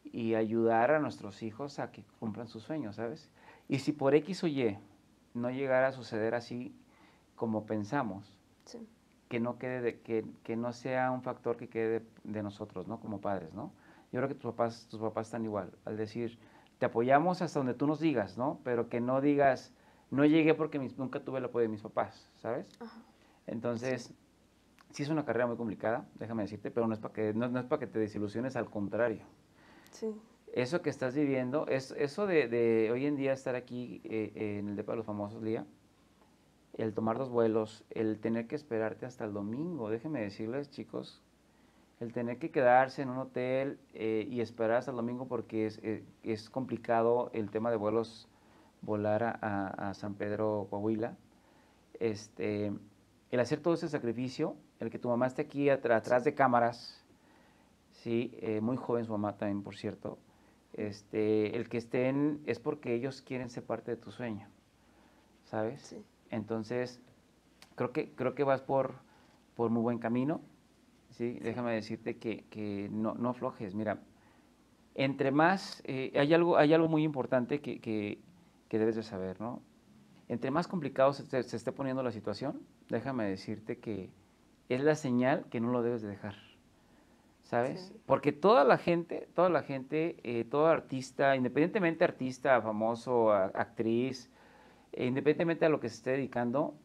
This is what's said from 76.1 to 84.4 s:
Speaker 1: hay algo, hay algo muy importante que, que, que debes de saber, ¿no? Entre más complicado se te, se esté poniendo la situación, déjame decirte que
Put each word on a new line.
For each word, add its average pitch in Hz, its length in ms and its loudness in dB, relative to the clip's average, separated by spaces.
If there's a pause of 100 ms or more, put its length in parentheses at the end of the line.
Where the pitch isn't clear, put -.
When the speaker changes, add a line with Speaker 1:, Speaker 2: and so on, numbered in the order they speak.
Speaker 1:
hay 143 180 6
algo, 170 240 6
hay 147 160 8
algo 165 160 6
muy 156 140 4
importante 135 580 0
que, - 180 -8
que, 107 400 -4 (480)
que 110 120 0
debes 110 160 4
de 110 80 -4
saber, 95 360 -8
¿no? 113 220 -8 (640)
Entre 127 240 -4
más 170 160 0
complicado 139 460 2
se 139 100 -10
te, 123 200 -2
se - 120 -6
esté 120 160 -4
poniendo 131 300 -4
la 123 100 -2
situación, 110 500 -6 (280)
déjame 117 360 -2
decirte 104 520 -6
que 95 320 -8 (600)